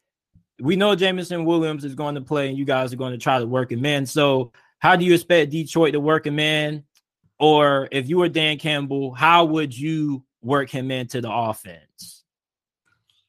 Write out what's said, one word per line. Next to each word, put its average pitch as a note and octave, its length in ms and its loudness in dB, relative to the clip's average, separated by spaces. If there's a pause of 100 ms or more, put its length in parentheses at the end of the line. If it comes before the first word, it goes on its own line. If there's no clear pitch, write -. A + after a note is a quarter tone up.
(600)
We D3+ 160 0
know G3+ 180 4
Jameson F3+ 500 -2
Williams D#3+ 400 0
is C3+ 100 -10
going D3 200 -6
to C#3+ 60 -6
play C#3 280 -4
and C3+ 100 -6
you C#3 60 -4
guys C3 280 -2
are B2+ 40 -10
going B2+ 160 -6
to A#2+ 60 -10
try C3 200 0
to A#2 80 -2
work B2 260 -2
him A#2+ 140 -4
in. C#3+ 180 0
So C3+ 480 0 (260)
how F3+ 180 4
do F3 80 0
you F3 100 6
expect E3 360 2
Detroit D#3 440 0
to D3 60 -2
work D#3 260 0
him D3 120 -2
in? D3+ 460 -2 (540)
Or C#3+ 520 4
if C3+ 180 -4
you E3+ 100 0
were F3 100 2
Dan D3+ 300 -2
Campbell, C#3 560 -4
how E3 320 4
would D#3 300 -2
you D3 460 -4 (200)
work C3 260 -2
him C3 220 -8
into B2+ 320 -6
the A2+ 100 -8
offense? G2+ 920 -10 (1040)